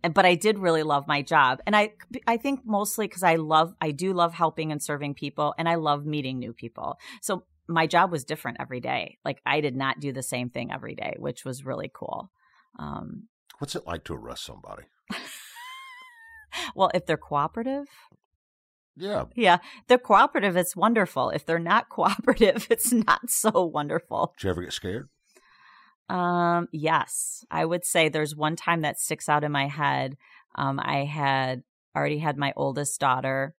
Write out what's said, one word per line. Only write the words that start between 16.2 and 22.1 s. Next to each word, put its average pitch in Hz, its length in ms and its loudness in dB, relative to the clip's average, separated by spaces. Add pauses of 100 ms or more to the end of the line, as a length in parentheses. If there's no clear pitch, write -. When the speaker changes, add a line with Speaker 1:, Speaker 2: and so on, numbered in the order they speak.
Speaker 1:
Well, 190 180 4
if 180 120 0
they're 156 120 0
cooperative. 226 680 -4 (1120)
Speaker 2:
Yeah. 185 300 -4 (100)
Speaker 1:
Yeah. 180 220 6 (300)
They're 247 120 8
cooperative, 202 580 4
it's 175 180 0
wonderful. 185 540 2
If - 160 -4
they're 170 140 0
not 180 300 2
<laughs> - 0 -
cooperative, 226 800 4